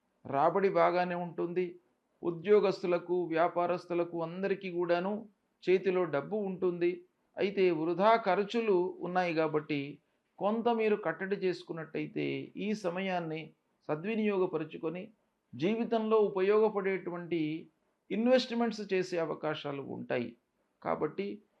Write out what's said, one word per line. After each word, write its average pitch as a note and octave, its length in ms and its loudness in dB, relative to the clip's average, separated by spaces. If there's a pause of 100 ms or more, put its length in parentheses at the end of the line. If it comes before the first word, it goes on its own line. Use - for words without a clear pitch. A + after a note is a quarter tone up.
(260)
రాబడి E3 420 2
బాగానే F3 460 4
ఉంటుంది. F3 680 -4 (420)
ఉద్యోగస్తులకు, F3+ 1000 2
వ్యాపారస్తులకు E3+ 1000 0
అందరికీ F#3+ 480 -4
కూడాను F3+ 580 -2 (420)
చేతిలో F#3 340 2
డబ్బు D#3 320 -2
ఉంటుంది. F3+ 680 -2 (340)
అయితే F#3+ 320 2
వృధా E3+ 460 4
ఖర్చులు G3+ 840 2
ఉన్నాయి F3 340 0
కాబట్టి D3+ 640 0 (400)
కొంత G#3+ 300 0
మీరు A3 280 2
కట్టడి F#3+ 400 -2
చేసుకున్నట్టయితే D3+ 1200 -4
ఈ G#3 180 -2
సమయాన్ని F3 800 -4 (360)
సద్వినియోగపరుచుకొని F3+ 1200 -2 (420)
జీవితంలో A3 640 0
ఉపయోగపడేటువంటి F#3+ 1500 0 (400)
ఇన్వెస్ట్‌మెంట్స్ A#3 840 2
చేసే F3+ 260 0
అవకాశాలు D3+ 640 -4
ఉంటాయి. B2 540 -4 (460)
కాబట్టి E3 600 -4 (180)